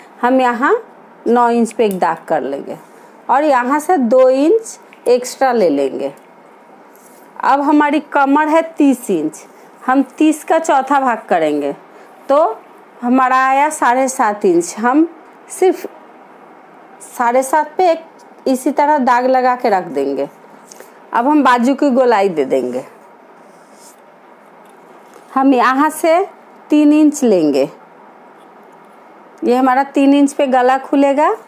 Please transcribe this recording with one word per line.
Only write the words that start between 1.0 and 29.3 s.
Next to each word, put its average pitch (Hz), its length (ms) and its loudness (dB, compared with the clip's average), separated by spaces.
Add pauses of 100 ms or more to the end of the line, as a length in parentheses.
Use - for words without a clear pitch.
नौ 240 240 2
inch 233 220 0
पे 233 140 0
एक 190 120 -4
दाग 165 300 -4
कर 156 140 -2
लेंगे 139 360 -10 (500)
और 262 160 0
यहाँ 269 360 0
से 370 160 0
दो 254 320 2
inch 302 500 0 (300)
extra 247 440 0
ले 202 180 2
लेंगे। 139 420 -4 (1300)
अब 277 200 2
हमारी 294 380 2 (120)
कमर 285 360 2
है 320 140 2 (120)
तीस 277 360 0
inch, 156 340 -6 (400)
हम 262 180 2 (160)
तीस 302 260 0
का 330 140 0
चौथा 285 420 0
भाग 240 260 -4
करेंगे 147 480 -2 (540)
तो 277 100 2 (640)
हमारा 254 360 0
आया 269 320 0
साढ़े 262 380 0
सात 220 360 -4
इंच। 175 320 0
हम 254 300 0 (440)
सिर्फ - 360 -2 (1200)
साढ़े 240 340 -2
सात 302 340 -2
पे 370 140 2
एक - 580 -8
इसी 269 240 -2
तरह 302 260 0
दाग 247 280 0
लगा 254 300 0
के 247 120 -4
रख 185 180 0
देंगे। 139 420 -6 (840)
अब 240 140 -2
हम 294 180 2
बाजू 254 300 2
की 285 160 0
गोलाई 233 380 2
दे 156 160 -2
देंगे। 131 400 -4 (2500)
हम 269 200 4
यहाँ 262 360 2
से 330 280 0 (520)
तीन 294 220 4
इंच 302 300 2
लेंगे, 151 460 2 (1700)